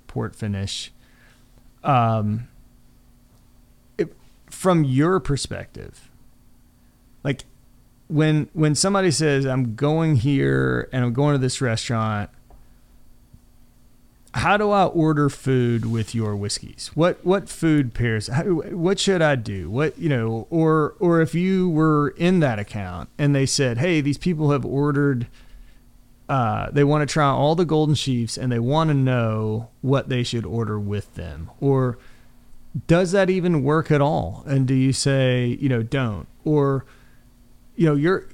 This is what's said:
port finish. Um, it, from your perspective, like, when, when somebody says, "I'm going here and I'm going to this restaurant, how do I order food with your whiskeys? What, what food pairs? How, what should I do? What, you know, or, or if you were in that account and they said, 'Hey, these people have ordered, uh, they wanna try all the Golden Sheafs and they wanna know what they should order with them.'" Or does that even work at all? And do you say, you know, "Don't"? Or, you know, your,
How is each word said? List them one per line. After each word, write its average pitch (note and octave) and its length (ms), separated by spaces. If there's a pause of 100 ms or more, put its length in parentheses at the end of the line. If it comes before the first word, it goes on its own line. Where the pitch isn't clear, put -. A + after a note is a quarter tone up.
port A2+ 300
finish. G2+ 560 (920)
Um, A2+ 640 (1500)
it, D#3+ 160 (380)
from F3 320
your C#3+ 360
perspective, - 920 (1120)
like, C#3 220 (640)
when, D#3 460
when D3+ 220
somebody G3 340
says, C#3 380
"I'm B2+ 280
going D3+ 420
here C3+ 720
and B2+ 120
I'm A#2+ 100
going C#3+ 200
to C#3 60
this B2+ 200
restaurant, A2 720 (2000)
how E3+ 240
do G#3 120
I G3+ 160
order D#3 440
food A#2+ 600
with A2+ 240
your G#2+ 220
whiskeys? - 580
What, E3+ 320
what G3 220
food D3 460
pairs? A2 340
How, D3 160
what F#3 560
should F#3+ 220
I D3 140
do? G2+ 340
What, C#3 280
you E3 120
know, A2+ 400
or, D#3+ 500
or E3+ 220
if D#3+ 120
you F#3 360
were D3+ 480
in F3 240
that A#2+ 180
account F2+ 580
and C#3+ 160
they C3+ 120
said, B2+ 320
'Hey, E3 240
these C#3 160
people D#3 340
have C#3 140
ordered, C#3 640 (1000)
uh, A2 440
they C#3 120
wanna D3 220
try D3 240
all C3+ 260
the F3+ 100
Golden D3+ 300
Sheafs A#2+ 420
and B2 140
they A#2 80
wanna D3+ 340
know A2+ 760 (120)
what C3 280
they B2+ 120
should A#2 240
order A2 320
with G#2 380
them.'" E2 340 (120)
Or C3 360 (880)
does F3 260
that F#3+ 160
even F3 340
work D3+ 260
at D3 120
all? C#3 440
And C3+ 220
do C3+ 60
you C3 180
say, B2+ 720
you C#3 80
know, A#2+ 120
"Don't"? A2+ 460 (160)
Or, C#3 420 (920)
you E3 80
know, D3+ 100
your, E3 380